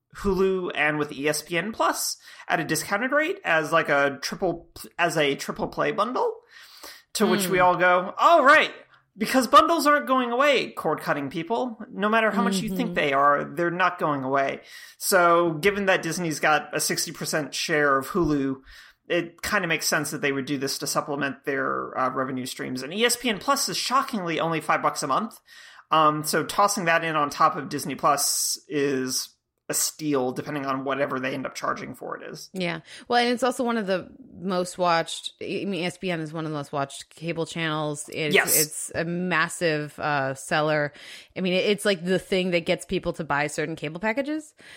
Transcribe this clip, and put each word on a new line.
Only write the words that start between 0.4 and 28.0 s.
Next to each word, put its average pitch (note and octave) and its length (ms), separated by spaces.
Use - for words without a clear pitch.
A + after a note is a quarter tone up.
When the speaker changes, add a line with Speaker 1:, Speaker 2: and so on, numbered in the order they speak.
Speaker 1:
and D3+ 240
with D3 140
E C3+ 180
S D3 140
P E3+ 120
N F#3 160
Plus - 460
at F3 120
a D#3+ 40
discounted G3 480
rate D#4 340
as, D#3+ 260
like, D#3+ 180
a C#3 340
triple, - 460
as E3+ 180
a C#3+ 200
triple - 320
play D3 240
bundle, B3+ 420
to G#3 140
which G3 200
we F#3 120
Speaker 2:
Hmm. F3+ 40
Speaker 1:
all F3+ 120
go, F3+ 420
"Oh, D4+ 260
right." C4+ 300
Because A#3+ 320
bundles D#4+ 380
aren't D4 220
going B3+ 240
away, B3+ 400
cord D3+ 300
cutting D3 280
people. A3+ 480
No F#3+ 180
matter A3 220
how G3 100
much G3 140
you G3+ 140
think F#3+ 200
Speaker 2:
Mm-hmm. F3 60
Speaker 1:
they D#3 180
are, C#3+ 300
they're D3 260
not F3 300
going C#3+ 240
away. C3+ 380
So F3 540
given G3 340
that F3+ 160
Disney's E3 380
got D3+ 360
a D#3 40
sixty D#3+ 320
percent D3+ 420
share D3 420
of C3+ 120
Hulu, D3 480
it E3+ 360
kinda G3 240
makes D#3+ 180
sense D#3 240
that D3+ 120
they C#3+ 100
would C3+ 160
do C#3+ 100
this C3+ 220
to D3 80
supplement C#3+ 580
their, C3+ 500
uh, B2+ 140
revenue B2+ 380
streams. B2+ 340
And C3+ 100
E G#3 140
S A#3+ 100
P B3+ 140
N G#3 80
Plus C#4 320
is E3+ 80
shockingly G3 640
only D#3+ 220
five D#3 200
bucks D3 220
a D3+ 40
month. F3 320
Um, D3+ 320
so D#3 200
tossing G3+ 420
that E3 180
in E3 120
on D3 140
top D#3+ 260
of C#3 140
Disney C#3+ 240
Plus - 640